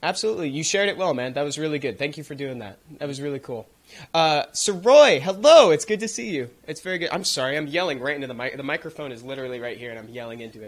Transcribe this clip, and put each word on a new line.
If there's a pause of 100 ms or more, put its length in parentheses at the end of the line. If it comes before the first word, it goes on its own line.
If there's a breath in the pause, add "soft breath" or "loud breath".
Absolutely.
You
shared
it
well,
man.
That
was
really
good.
Thank
you
for
doing
that. (200)
That
was
really
cool. (440 loud breath)
Uh,
so
Roy,
hello.
It's
good
to
see
you. (160)
It's
very
good.
I'm
sorry.
I'm
yelling
right
into
the
mic-,
the
microphone
is
literally
right
here,
and
I'm
yelling
into
it.